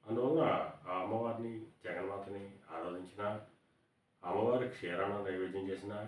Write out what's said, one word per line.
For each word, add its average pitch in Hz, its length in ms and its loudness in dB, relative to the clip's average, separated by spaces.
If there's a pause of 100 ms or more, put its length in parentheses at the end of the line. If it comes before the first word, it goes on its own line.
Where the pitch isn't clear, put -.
అందువలన 127 360 4 (460)
ఆ 92 120 0
అమ్మవారిని, 113 640 -2 (180)
జగన్మాతని 98 600 -4 (280)
ఆరాధించిన, 92 520 -6 (1000)
అమ్మవారి 117 460 4
క్షీరాన్నం 98 560 0
నైవేద్యం 95 440 -2
చేసిన 95 240 -4 (140)